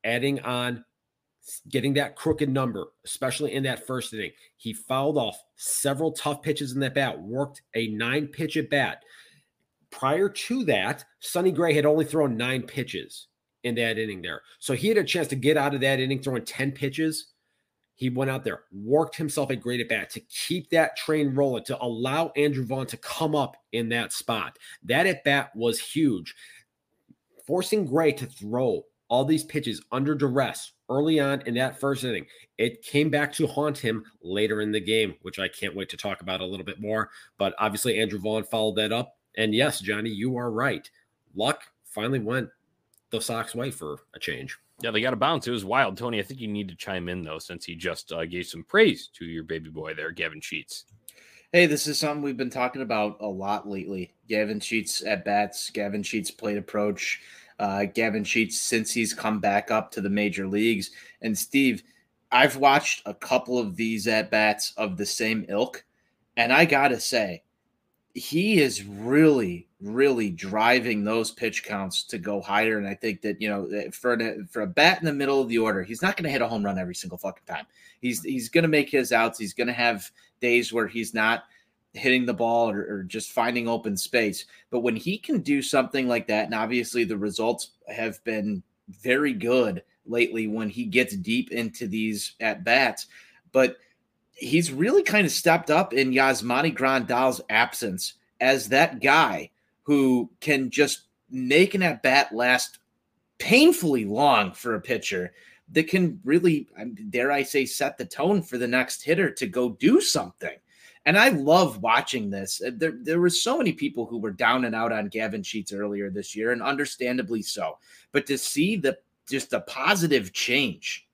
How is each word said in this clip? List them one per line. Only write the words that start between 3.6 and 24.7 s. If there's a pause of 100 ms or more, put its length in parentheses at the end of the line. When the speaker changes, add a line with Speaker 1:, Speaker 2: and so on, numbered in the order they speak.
Speaker 1:
that
first
inning. (260)
He
fouled
off (120)
several
tough
pitches
in
that
bat,
worked (140)
a
nine-pitch
at
bat. (880)
Prior
to
that, (160)
Sonny
Gray
had
only
thrown
nine
pitches (360)
in
that
inning
there. (160)
So
he
had
a
chance
to
get
out
of
that
inning
throwing
ten
pitches. (680)
He
went
out
there,
worked
himself
a
great
at
bat
to
keep
that
train
rolling,
to
allow
Andrew
Vaughn
to
come
up (140)
in
that
spot. (260)